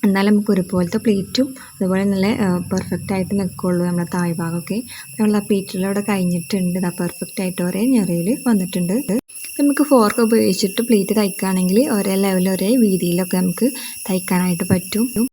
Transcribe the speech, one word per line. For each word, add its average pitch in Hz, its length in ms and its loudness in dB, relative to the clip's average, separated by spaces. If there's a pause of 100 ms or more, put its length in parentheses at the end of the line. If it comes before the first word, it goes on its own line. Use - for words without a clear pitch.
എന്നാലേ 196 260 4
നമുക്ക് 208 240 4
ഒരുപോലത്തെ 180 440 0
പ്ലേറ്റും 214 500 0 (220)
അതുപോലെ 190 360 0
നല്ല, 196 220 2 (160)
ആ, - 20 2 (260)
പെർഫെക്റ്റ് 185 420 -4
ആയിട്ട് 190 260 -2
നിൽക്കുകയുള്ളൂ 180 460 -2
നമ്മുടെ 175 280 -2
താഴ് 175 200 0
ഭാഗമൊക്കെ. 170 440 -4 (240)
അപ്പോൾ - 220 -4
നമ്മൾ 208 140 2
ആ 202 100 0
പ്ലേറ്റിലൂടെ 196 540 -2
കഴിഞ്ഞിട്ടുണ്ട്. 180 800 -2
ഇതാ 175 200 -2
പെർഫെക്റ്റ് 175 420 -6
ആയിട്ട് 180 200 -4
ഒരേ 180 240 -2
ഞെറിയിൽ 180 440 2 (180)
വന്നിട്ടുണ്ട്. 180 480 0 (640)
നമുക്ക് 285 240 2
ഫോർക്ക് 240 380 4
ഉപയോഗിച്ചിട്ട് 214 600 2
പ്ലേറ്റ് 208 360 2
തയ്ക്കുകയാണെങ്കിൽ 190 600 0 (100)
ഒരേ 196 260 0
ലെവൽ 190 340 2
ഒരേ 190 260 0
വീതിയിലൊക്കെ 185 600 2
നമുക്ക് 185 320 0 (400)
തയ്ക്കാനായിട്ട് 180 600 0
പറ്റും. 190 360 0 (280)